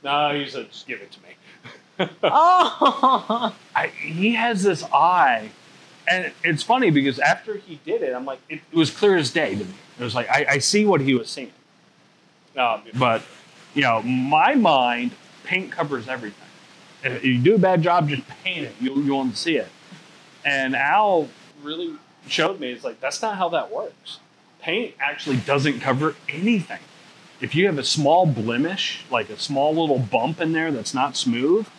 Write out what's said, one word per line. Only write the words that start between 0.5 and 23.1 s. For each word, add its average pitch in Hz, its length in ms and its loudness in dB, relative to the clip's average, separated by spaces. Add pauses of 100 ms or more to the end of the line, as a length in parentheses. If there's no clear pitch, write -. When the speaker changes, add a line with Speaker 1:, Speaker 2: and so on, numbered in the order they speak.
Speaker 1:
"Just - 160 -18
give 113 140 -10
it 101 100 -20
to - 100 -20
me." - 80 -20 (720)
<laughs> - 100 -2 (140)
Speaker 2:
Oh! 262 1300 4 (220)
Speaker 1:
I, - 120 0
he 175 460 -2
has 226 300 0
this 190 200 2 (100)
eye. 139 560 4 (580)
And 180 240 -2 (120)
it's 160 200 0
funny 247 260 2
because 139 300 2
after 196 380 0
he 175 280 -16
did 180 160 -2
it, 131 140 -2
I'm 127 100 -8
like, 135 140 -10 (100)
it, 156 100 -12 (120)
it 156 40 -6
was 160 140 4
clear 202 280 2
as 143 140 0
day 151 220 0
to 104 100 -4
me. 90 100 -12 (260)
It 120 40 -6
was 117 120 -6
like, 120 160 -2
I, 143 220 2
I 143 40 2
see 208 260 2
what 190 180 4
he 135 120 2
was 117 160 0
seeing. 127 220 -12 (1040)
Um, 117 240 0 (160)
but, 117 240 2 (540)
you 143 80 2
know, 113 180 2
my 143 540 2
mind, 123 560 2 (320)
paint 185 280 -6
covers 139 360 -6
everything. 120 400 -10 (560)
If 123 200 -6
you 127 140 2
do 147 160 4
a 214 60 6
bad 180 240 4
job, 170 260 2
just 139 140 -4 (200)
paint 170 220 -8
it. 113 160 -16
You'll, 135 220 -2
you 139 100 0
won't 131 240 -2
see 160 200 -2
it. 110 120 -4 (760)
And 135 300 -2
Al 160 540 2 (340)
really 160 320 -8 (320)
showed 175 320 -2
me, 127 120 -8
it's 117 120 -14
like, 117 160 -10
"That's - 220 -4